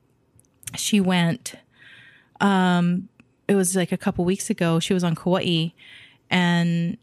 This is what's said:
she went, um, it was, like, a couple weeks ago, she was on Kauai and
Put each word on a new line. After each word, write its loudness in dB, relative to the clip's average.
she 0
went, 0
um, 2
it 2
was, 0
like, 0
a -2
couple -2
weeks -4
ago, 0
she -2
was 0
on 0
Kauai 0
and 0